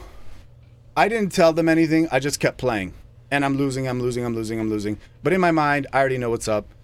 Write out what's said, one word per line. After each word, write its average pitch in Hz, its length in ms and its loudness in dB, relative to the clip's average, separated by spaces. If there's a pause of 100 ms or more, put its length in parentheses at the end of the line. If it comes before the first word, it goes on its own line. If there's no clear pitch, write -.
(960)
I 170 140 4
didn't 214 240 -2
tell 165 180 6
them 165 160 0
anything. 160 440 4
I - 80 2
just 139 200 -2
kept 131 180 0
playing. 104 360 -2 (360)
And 143 140 0
I'm 139 140 0
losing, 135 300 -2
I'm 123 140 -4
losing, 123 240 -2
I'm 117 80 -4
losing, 113 280 -4
I'm 110 80 -2
losing. 104 280 -4 (260)
But 151 100 0
in 190 80 2
my 175 100 4
mind, 143 400 0
I 131 80 0
already 135 180 2
know 120 120 -2
what's 117 180 -4
up. 104 200 -2 (160)